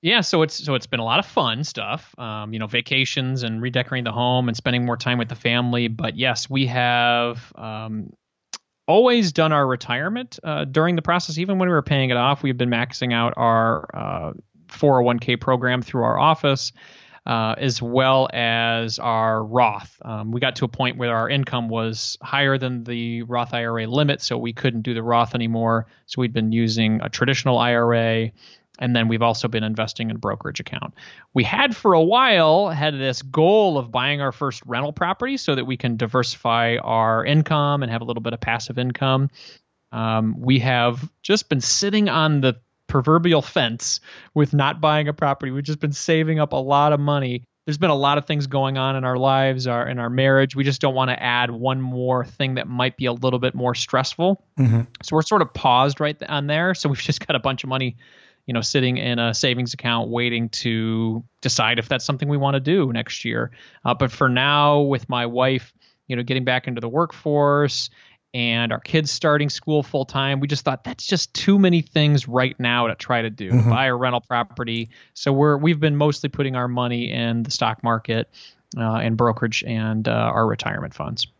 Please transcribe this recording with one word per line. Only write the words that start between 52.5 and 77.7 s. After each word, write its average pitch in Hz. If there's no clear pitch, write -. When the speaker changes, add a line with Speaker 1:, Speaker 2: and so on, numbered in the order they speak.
Speaker 1:
that 127
might 123
be 127
a 123
little 123
bit 127
more 123
stressful. 165
Speaker 2:
Mm-hmm. 117
Speaker 1:
So -
we're 156
sort 196
of 135
paused 135
right 151
th-, -
on 143
there. 170
So -
we've 139
just -
got 147
a 123
bunch 135
of 135
money, 127
you 120
know, 117
sitting 127
in 120
a 117
savings 123
account 117
waiting 117
to 113
decide 120
if 113
that's 131
something 143
we 143
wanna 139
do 139
next -
year. 117
Uh, 120
but 127
for -
now, 147
with 139
my 120
wife, 127
you 127
know, 120
getting 131
back 127
into 123
the 117
workforce 147
and 117
our 117
kids 156
starting 147
school 151
full 135
time, 135
we 139
just 143
thought 135
that's -
just -
too 202
many 180
things 147
right 127
now 120
to 113
try 120
to 113
do, 104
Speaker 2:
Mm-hmm. 120
Speaker 1:
buy 127
a 127
rental 123
property. 117
So -
we're, 143
we've 151
been 147
mostly 147
putting 135
our 123
money 120
in 117
the 123
stock 113